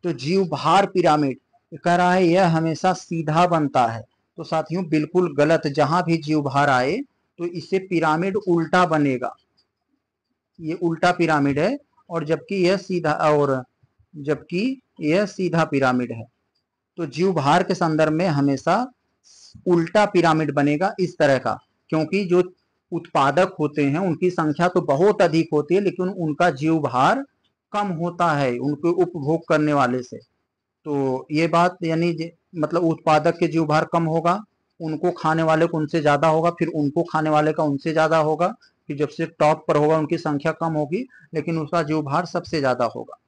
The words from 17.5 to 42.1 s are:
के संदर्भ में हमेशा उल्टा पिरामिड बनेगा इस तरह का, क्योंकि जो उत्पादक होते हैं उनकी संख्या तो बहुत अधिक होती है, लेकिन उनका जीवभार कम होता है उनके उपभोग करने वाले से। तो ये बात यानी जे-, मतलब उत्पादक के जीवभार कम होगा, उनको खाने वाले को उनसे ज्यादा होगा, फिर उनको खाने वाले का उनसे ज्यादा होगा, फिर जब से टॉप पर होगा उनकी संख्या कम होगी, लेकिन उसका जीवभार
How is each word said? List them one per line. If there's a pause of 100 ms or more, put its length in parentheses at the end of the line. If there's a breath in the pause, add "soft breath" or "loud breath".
के
संदर्भ
में
हमेशा (760 loud breath)
उल्टा
पिरामिड
बनेगा
इस
तरह
का, (300)
क्योंकि
जो (380)
उत्पादक
होते
हैं
उनकी
संख्या
तो
बहुत
अधिक
होती
है,
लेकिन
उनका
जीवभार (460)
कम
होता
है
उनके
उपभोग
करने
वाले
से। (680)
तो
ये
बात
यानी
जे-, (240)
मतलब
उत्पादक
के
जीवभार
कम
होगा, (360)
उनको
खाने
वाले
को
उनसे
ज्यादा
होगा,
फिर
उनको
खाने
वाले
का
उनसे
ज्यादा
होगा, (400 soft breath)
फिर
जब
से
टॉप
पर
होगा
उनकी
संख्या
कम
होगी, (280 soft breath)
लेकिन
उसका
जीवभार